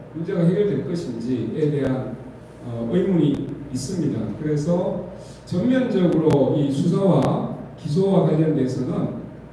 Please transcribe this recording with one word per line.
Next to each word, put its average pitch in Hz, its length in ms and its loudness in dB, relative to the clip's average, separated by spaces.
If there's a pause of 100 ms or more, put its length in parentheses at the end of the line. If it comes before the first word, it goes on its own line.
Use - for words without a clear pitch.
(140)
문제가 170 280 -2
해결될 185 460 2
것인지에 127 840 -2
대한, 131 440 -2 (500)
어, 117 260 -6
의문이 156 560 2 (240)
있습니다. 131 480 -2 (220)
그래서 165 640 0 (400)
전면적으로 175 1120 4
이 139 140 2
수사와 - 840 2 (220)
기소와 175 500 2
관련돼서는 147 920 0 (320)